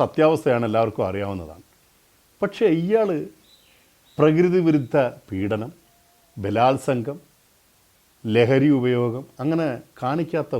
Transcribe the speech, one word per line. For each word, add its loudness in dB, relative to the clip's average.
സത്യാവസ്ഥയാണ്, 2
എല്ലാവർക്കും 0
അറിയാവുന്നതാണ്. -8
പക്ഷേ -2
ഇയാൾ 0
പ്രകൃതി 4
വിരുദ്ധ 2
പീഡനം, -4
ബലാത്സംഗം, 0
ലഹരി 4
ഉപയോഗം, -2
അങ്ങനെ -2
കാണിക്കാത്ത -4